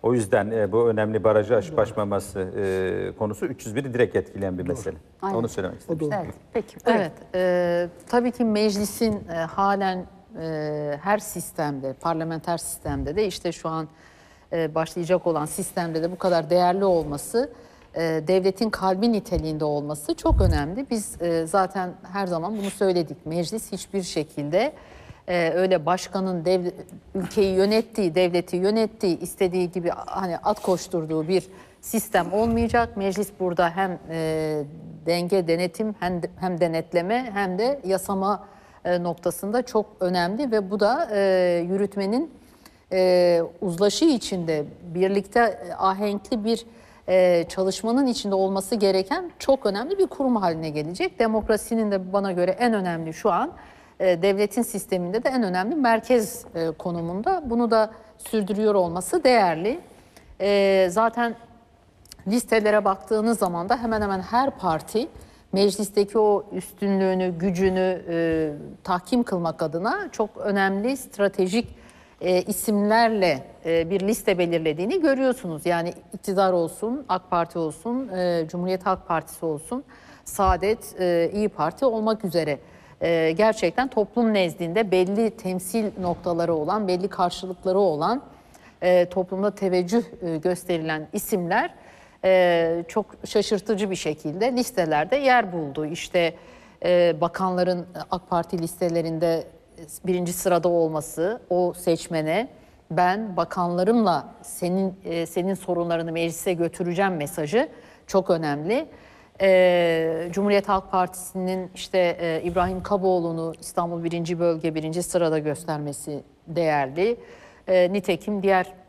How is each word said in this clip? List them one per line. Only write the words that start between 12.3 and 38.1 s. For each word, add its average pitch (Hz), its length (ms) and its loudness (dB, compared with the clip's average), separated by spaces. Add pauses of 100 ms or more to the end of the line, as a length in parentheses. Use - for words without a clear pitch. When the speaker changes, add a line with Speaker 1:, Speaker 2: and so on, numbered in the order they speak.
Speaker 4:
sistemde 143 580 -6
de 214 120 0
işte 175 240 -6
şu 165 180 -8
an, 160 180 -6 (680)
e, 160 220 -2
başlayacak 170 520 0
olan 156 180 0
sistemde 170 580 -4
de 170 80 -2
bu 185 60 -10
kadar 170 320 0
değerli 180 360 4
olması, 165 640 0 (460)
e, 160 60 -2
devletin 185 680 0
kalbi 196 420 2
niteliğinde 156 540 -2
olması 147 480 -4
çok - 280 2
önemli. 175 480 2
Biz, 214 320 -6
e, 165 260 0
zaten 185 420 0 (240)
her 196 140 -2
zaman 175 300 -4
bunu 196 120 -4
söyledik. 175 560 0
Meclis 156 460 -4
hiçbir 190 320 -6
şekilde, 165 680 -2 (540)
e, 170 280 0
öyle 185 300 2
başkanın 180 600 -2
devle-, 180 280 2 (420)
ülkeyi 190 400 0
yönettiği, 202 600 2
devleti 180 400 2
yönettiği, 208 640 0
istediği 180 520 -2
gibi 175 220 -2
a-, - 280 -8
hani 180 160 -4
at 208 240 -2
koşturduğu 160 680 -2
bir 180 200 0 (340)
sistem 180 520 -2
olmayacak. 233 640 0
Meclis 196 320 -2 (100)
burada 175 300 2
hem, 185 300 -4 (100)
e, 156 540 -2 (420)
denge, 175 420 0
denetim, 180 520 0
hem 180 240 -2
de-, 175 60 -6 (100)
hem 180 200 -2
denetleme 175 760 0
hem 196 260 -2
de 269 260 0
yasama, 190 580 -2 (420)